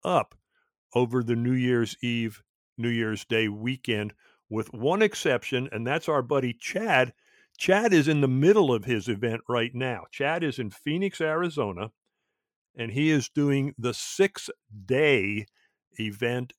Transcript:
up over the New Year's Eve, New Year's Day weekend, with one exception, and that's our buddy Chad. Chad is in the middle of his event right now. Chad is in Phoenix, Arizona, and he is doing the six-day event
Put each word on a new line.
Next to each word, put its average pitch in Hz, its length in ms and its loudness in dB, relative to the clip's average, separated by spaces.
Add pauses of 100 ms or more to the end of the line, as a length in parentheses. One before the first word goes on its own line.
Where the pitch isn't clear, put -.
up 175 320 0 (580)
over 123 300 2
the 117 120 0
New 120 180 0
Year's 123 480 0
Eve, 117 400 -4 (360)
New 120 120 -2
Year's 110 360 -2
Day 113 220 0
weekend, 107 680 -4 (360)
with 107 240 -4
one 147 280 0
exception, 135 680 0
and 113 140 -4
that's 151 240 -2
our 147 120 2
buddy 127 320 0
Chad. 156 600 0 (440)
Chad 208 360 4
is 151 140 6
in 151 140 2
the 139 60 4
middle 143 460 6
of 104 120 -2
his 117 220 -2
event 113 400 -2
right 117 260 0
now. 120 380 -4
Chad 160 320 -2
is 143 160 -2
in 110 120 -6
Phoenix, 185 500 -4
Arizona, 143 680 -2 (840)
and 117 140 -6
he 147 200 0
is 143 180 0
doing 143 480 0
the 117 160 -4
six-day 107 1500 0 (540)
event 120 580 -4